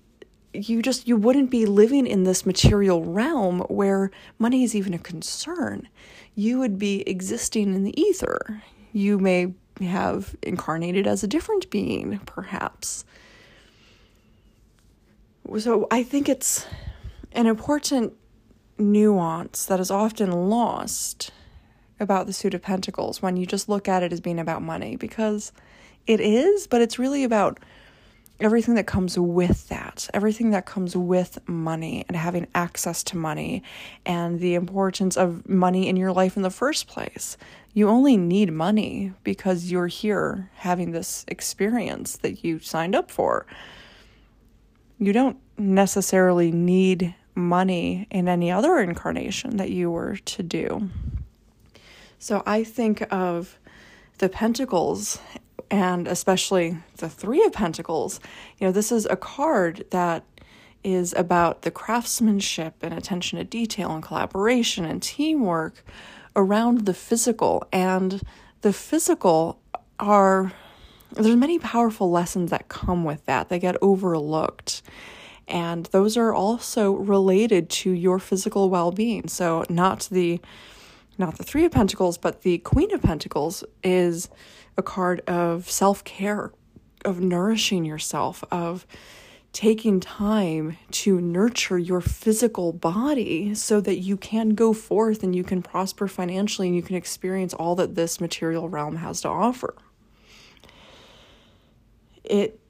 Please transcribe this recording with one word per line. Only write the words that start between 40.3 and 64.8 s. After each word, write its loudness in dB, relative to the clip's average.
having -2
this -8
experience -4
that -6
you -2
signed -4
up 0
for. -2
You 2
don't 2
necessarily 4
need 2
money 0
in 0
any 2
other 4
incarnation -4
that -2
you -2
were -4
to -10
do. -4
So -2
I 0
think -2
of -2
the 2
Pentacles, -2
and 0
especially 0
the -10
Three 2
of 4
Pentacles. -4
You 0
know, 4
this 0
is 0
a 0
card -2
that 0
is 0
about 2
the -4
craftsmanship -2
and -8
attention -6
to -6
detail -4
and -6
collaboration 0